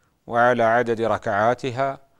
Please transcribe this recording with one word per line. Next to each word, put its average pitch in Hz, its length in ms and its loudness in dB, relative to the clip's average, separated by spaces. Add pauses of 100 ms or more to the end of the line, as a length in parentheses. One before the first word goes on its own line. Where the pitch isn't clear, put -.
(280)
وعلى 120 360 2
عدد 117 380 0
ركعاتها 117 960 -2 (200)